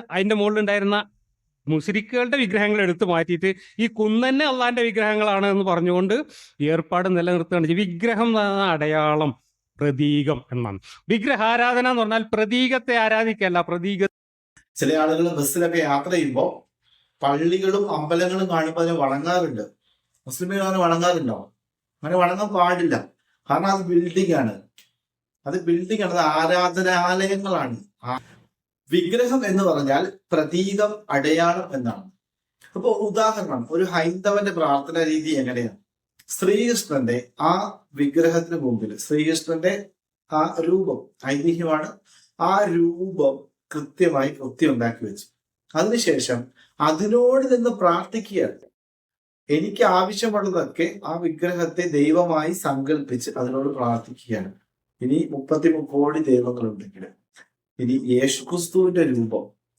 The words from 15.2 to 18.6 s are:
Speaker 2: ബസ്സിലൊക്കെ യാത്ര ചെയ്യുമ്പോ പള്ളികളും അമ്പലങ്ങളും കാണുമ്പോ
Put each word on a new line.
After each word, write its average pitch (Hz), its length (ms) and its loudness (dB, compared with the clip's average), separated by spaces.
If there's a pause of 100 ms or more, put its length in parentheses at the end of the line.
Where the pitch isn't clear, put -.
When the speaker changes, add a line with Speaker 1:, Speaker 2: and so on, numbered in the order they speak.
Speaker 2:
ബസ്സിലൊക്കെ 165 500 0
യാത്ര 143 260 0
ചെയ്യുമ്പോ 139 300 0 (800)
പള്ളികളും 185 600 2 (120)
അമ്പലങ്ങളും 180 560 0
കാണുമ്പോ 160 300 -2